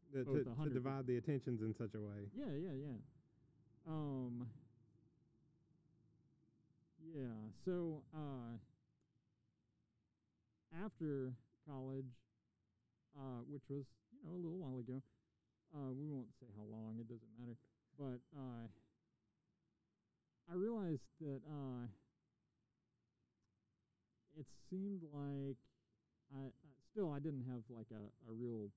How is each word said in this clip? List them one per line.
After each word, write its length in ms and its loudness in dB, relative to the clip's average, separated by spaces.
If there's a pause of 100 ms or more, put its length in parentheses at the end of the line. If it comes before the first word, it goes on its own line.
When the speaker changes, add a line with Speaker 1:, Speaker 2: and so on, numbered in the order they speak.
(120)
Speaker 1:
The, 160 2
Speaker 2:
both 80 6
Speaker 1:
to, 160 6
Speaker 2:
a 0 -
Speaker 1:
to 80 0
Speaker 2:
hundred 140 4 (100)
Speaker 1:
divide 240 2
the 80 8
attentions 480 4
in 160 4
such 160 -2
a 80 -2
way. 320 -4
Speaker 2:
Yeah, 240 -2
yeah, 160 -2
yeah. 240 -2 (880)
Um, 600 2 (2500)
yeah, 320 -2 (320)
so, 380 4 (120)
uh, 400 -2 (2250)
after 480 4 (340)
college, 380 -2 (1120)
uh, 320 -4
which 200 -6
was, 140 0 (300)
you 100 -18
know, 120 -6
a 40 -2
little 200 -2
while 200 0
ago, 220 -2 (760)
uh, 160 -2
we 160 0
won't 220 0 (100)
say 160 -16
how 80 -6
long, 360 -4
it 100 -4
doesn't 300 -8
matter, 180 -6 (400)
but, 220 0 (180)
uh, 300 -4 (1800)
I 40 -4
realized 460 4 (200)
that, 280 -2
uh, 380 -2 (2500)
it 80 -8 (240)
seemed 320 0 (100)
like 460 0 (760)
I, 140 -4
I, 240 -14 (200)
still, 200 6
I 80 2
didn't 300 2
have, 200 0
like, 220 -8
a, 120 -6 (260)
a 40 -4
real 440 0